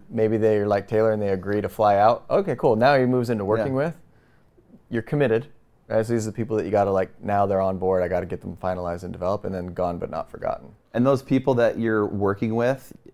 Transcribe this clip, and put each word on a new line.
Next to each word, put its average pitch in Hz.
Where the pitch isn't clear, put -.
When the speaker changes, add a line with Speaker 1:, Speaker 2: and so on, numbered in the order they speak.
Speaker 1:
maybe 110
they're 107
like 101
Taylor 110
and 107
they 101
agree 98
to 98
fly 104
out. 110
Okay, 175
cool. 120
Now 127
he 127
moves 123
into 107
working 110
Speaker 2:
Yeah. 135
Speaker 1:
with. 165
You're 117
committed, 131
right? 110
So 117
these 110
are 107
the 101
people 110
that 92
you 95
gotta, 101
like, 95
now 101
they're 98
on 95
board. 92
I 90
gotta 90
get 87
them 90
finalized 90
and 92
developed 90
and 95
then 90
gone 87
but 82
not -
forgotten. -
Speaker 2:
And 120
those 135
people 135
that 117
you're 110
working 101
with, 123